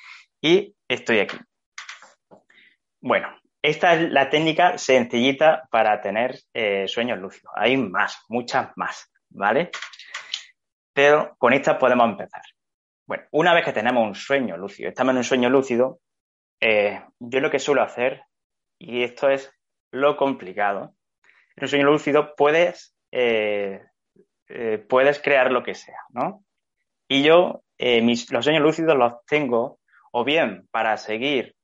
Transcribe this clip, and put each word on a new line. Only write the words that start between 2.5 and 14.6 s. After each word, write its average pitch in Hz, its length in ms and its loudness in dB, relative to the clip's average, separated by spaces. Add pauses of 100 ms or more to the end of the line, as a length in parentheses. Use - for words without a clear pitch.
Bueno, 101 300 -2 (320)
esta 156 320 2
es 165 180 0
la - 180 2
técnica 160 480 2
sencillita 131 920 2
para 107 300 2
tener, 117 380 -4 (140)
eh, 101 340 -2
sueños 117 320 -4
lúcidos. - 360 -16
Hay 123 220 0
más, 101 500 -4
muchas 120 480 -6
más, - 360 -10 (180)
¿vale? 110 400 -2 (1200)
Pero 147 440 4
con 123 160 4
esta 143 260 0
podemos 123 300 4
empezar. 101 320 -12 (640)
Bueno, - 240 -10
una 165 220 2
vez 170 120 2
que 131 80 -4
tenemos 117 320 0
un 101 100 -6
sueño 120 420 -4
lúcido, 95 320 -12